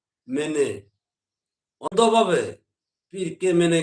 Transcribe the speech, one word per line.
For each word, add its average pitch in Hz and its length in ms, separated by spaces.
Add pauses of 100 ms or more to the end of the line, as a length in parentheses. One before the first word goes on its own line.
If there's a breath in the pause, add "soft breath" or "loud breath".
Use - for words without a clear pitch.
(280)
মেনে 147 400 (1200)
অন্ধভাবে 208 560 (680)
পীরকে 185 400 (100)
মেনে 170 240